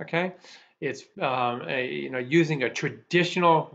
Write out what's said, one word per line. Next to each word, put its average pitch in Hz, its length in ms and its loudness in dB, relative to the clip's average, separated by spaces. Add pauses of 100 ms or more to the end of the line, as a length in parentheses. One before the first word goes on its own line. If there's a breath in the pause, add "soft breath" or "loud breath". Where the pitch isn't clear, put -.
okay? 180 320 -2 (460 loud breath)
It's, 131 220 -6 (180)
um, 127 460 0
a, 131 200 -4
you 139 240 -6
know, 131 80 -6
using 151 440 2
a 117 80 0
traditional 165 1040 2